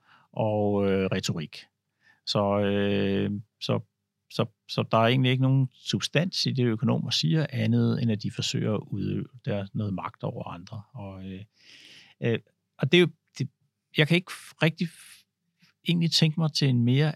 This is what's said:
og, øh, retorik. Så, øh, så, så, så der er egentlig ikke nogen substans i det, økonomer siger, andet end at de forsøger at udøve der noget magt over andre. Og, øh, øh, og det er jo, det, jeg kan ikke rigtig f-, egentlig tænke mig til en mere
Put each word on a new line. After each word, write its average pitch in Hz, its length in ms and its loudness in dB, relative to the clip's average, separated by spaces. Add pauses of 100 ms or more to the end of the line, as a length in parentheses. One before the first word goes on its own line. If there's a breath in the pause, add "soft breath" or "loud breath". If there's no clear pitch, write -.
(320 soft breath)
og, 104 600 0
øh, 95 140 2
retorik. 92 520 -4 (680 soft breath)
Så, 101 340 0
øh, 101 720 0 (300)
så, 110 180 -2 (520)
så, - 140 -2 (220)
så - 240 -2
der 117 60 4
er 113 100 6
egentlig 127 240 4
ikke 131 120 0
nogen 131 300 4
substans - 720 -2
i 123 60 -2
det, 123 120 0
økonomer 117 460 0
siger, 160 400 0
andet 117 520 0
end 117 100 0
at 107 120 -4
de 101 80 -6
forsøger - 420 -4
at 98 140 -2
udøve 98 380 -4 (200)
der 101 280 -4
noget 104 200 -4
magt - 300 -10
over 101 200 -6
andre. 92 380 -14 (120)
Og, 95 320 -12
øh, 95 160 -10 (800 loud breath)
øh, 117 180 0 (380)
og 135 140 0
det 175 60 8
er 180 40 8
jo, 170 60 6 (320)
det, 131 100 -4 (480)
jeg 151 100 6
kan 170 80 4
ikke 185 160 -2 (300)
rigtig 165 260 0
f-, - 1000 -20
egentlig 170 240 2
tænke 160 280 2
mig 160 140 0
til 139 160 0
en 120 140 4
mere 139 320 2